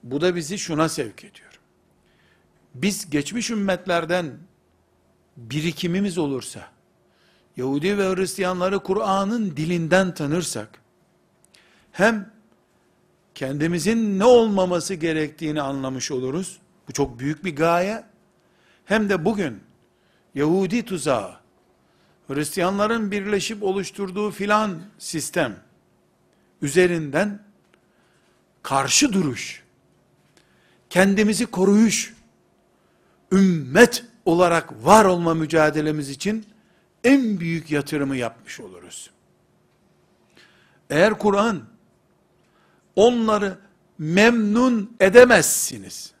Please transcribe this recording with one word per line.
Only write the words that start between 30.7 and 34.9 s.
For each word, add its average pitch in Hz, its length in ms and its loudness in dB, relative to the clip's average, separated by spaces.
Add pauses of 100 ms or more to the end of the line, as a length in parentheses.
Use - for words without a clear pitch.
kendimizi 202 560 2
koruyuş, 202 680 2 (1160)
ümmet 185 720 4 (200)
olarak 165 600 2
var 214 180 8